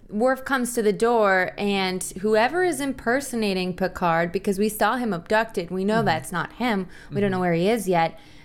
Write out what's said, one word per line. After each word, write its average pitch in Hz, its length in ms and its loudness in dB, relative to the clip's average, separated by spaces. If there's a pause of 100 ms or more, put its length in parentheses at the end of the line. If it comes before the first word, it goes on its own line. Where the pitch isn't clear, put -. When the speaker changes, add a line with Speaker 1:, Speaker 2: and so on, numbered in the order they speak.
Speaker 1:
Worf 254 340 0
comes 254 300 -2
to 240 80 -2
the 214 100 2
door, 196 680 2
and 190 460 -2 (180)
whoever 226 420 2
is 302 180 0
impersonating 233 920 -2
Picard, 175 560 0
because 190 280 0
we 214 80 2
saw 214 300 0
him 240 160 -2
abducted, 214 580 -2
we 185 140 -2
know 214 120 2
Speaker 2:
Mm-hmm. - 100 2
Speaker 1:
that's 160 240 -2
not 170 220 -6
him. 202 340 -2 (240)
We 202 100 -2
don't 202 100 2
know 185 60 0
Speaker 2:
Mm-hmm. 180 40 0
Speaker 1:
where 175 120 2
he 175 160 2
is 220 180 0
yet. 165 320 2 (260)